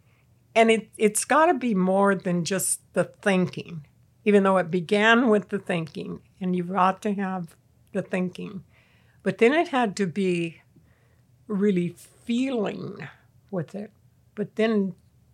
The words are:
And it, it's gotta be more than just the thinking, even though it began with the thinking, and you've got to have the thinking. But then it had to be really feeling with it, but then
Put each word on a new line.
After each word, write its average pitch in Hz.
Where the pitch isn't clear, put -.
And 226
it, 220
it's 214
gotta 311
be 247
more 190
than 175
just -
the 175
thinking, 175
even 202
though 190
it 175
began 208
with 208
the 196
thinking, -
and 180
you've 180
got 190
to 214
have 185
the 196
thinking. 185
But 190
then 240
it 330
had 240
to 202
be 175
really 190
feeling 214
with 185
it, 208
but 202
then 214